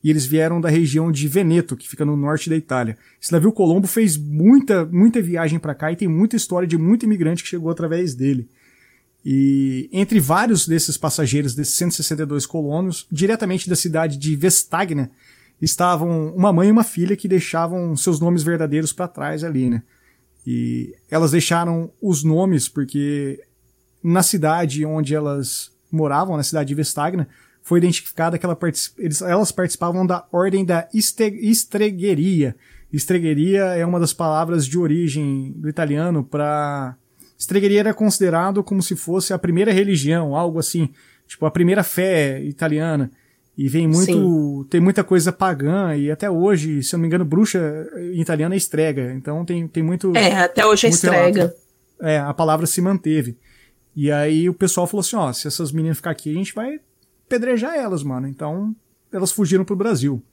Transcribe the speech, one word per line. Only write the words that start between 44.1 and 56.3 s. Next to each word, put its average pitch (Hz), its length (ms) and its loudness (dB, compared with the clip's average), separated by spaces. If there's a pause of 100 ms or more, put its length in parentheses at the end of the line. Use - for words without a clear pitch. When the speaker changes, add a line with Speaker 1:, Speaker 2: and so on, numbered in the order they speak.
Speaker 2:
Sim. 135 80 -12
Speaker 1:
tem 175 100 4
muita 190 240 4
coisa 180 260 2
pagã, 175 640 0
e 143 160 0
até 196 200 -4
hoje, 160 520 2
se - 120 -4
eu - 20 -2
não 165 60 0
me 165 60 0
engano, 175 180 0
bruxa 180 340 2 (540)
em 165 60 -2
italiano 165 340 0
é - 20 0
estrega. 151 560 -2
Então 147 320 -6
tem, 170 240 -4
tem 160 140 -2
muito 175 340 0
Speaker 2:
É, 190 280 4
até 180 200 2
hoje 214 220 4
é - 40 6
Speaker 1:
muito 170 120 2
relato. 175 260 6
Speaker 2:
estrega. 180 260 2 (460)
Speaker 1:
É, 156 180 2
a 143 140 -2
palavra 156 340 2
se - 140 -2
manteve. 156 560 0 (580)
E 147 160 0
aí 156 380 2
o 180 60 0
pessoal 175 320 0
falou 196 160 -4
assim: - 140 -4
ó, 160 160 0
se - 140 -8
essas 143 260 -6
meninas 160 260 -2
ficar 170 120 -8
aqui, 156 200 -8